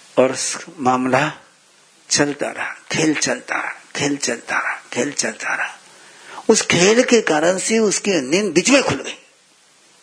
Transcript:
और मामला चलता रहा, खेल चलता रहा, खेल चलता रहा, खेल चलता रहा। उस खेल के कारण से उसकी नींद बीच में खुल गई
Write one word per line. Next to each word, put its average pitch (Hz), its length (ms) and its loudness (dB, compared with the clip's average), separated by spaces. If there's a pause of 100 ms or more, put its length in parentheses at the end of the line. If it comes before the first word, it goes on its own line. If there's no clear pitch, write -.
(180)
और 131 180 4 (420)
मामला 127 540 0 (800)
चलता 147 400 -2
रहा, - 220 -8 (200)
खेल 160 220 0
चलता 123 400 -4
रहा, - 200 -8 (220)
खेल 143 200 -2
चलता - 420 -6
रहा, - 240 -6 (100)
खेल 135 200 -2
चलता - 420 -4
रहा। - 240 -8 (720)
उस 220 140 4
खेल 202 400 4
के 240 180 4
कारण 165 380 2
से 220 200 0
उसकी 202 320 0
नींद 170 420 0
बीच 175 180 2
में 269 120 6
खुल 139 200 -2
गई - 160 -12 (840)